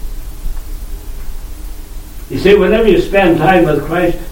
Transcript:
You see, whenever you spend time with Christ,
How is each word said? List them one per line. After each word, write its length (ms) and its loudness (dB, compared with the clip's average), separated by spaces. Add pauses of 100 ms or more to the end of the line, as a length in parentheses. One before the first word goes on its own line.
(2250)
You 100 -4
see, 160 6
whenever 320 4
you 120 6
spend 380 4
time 260 4
with 220 2
Christ, 320 0 (140)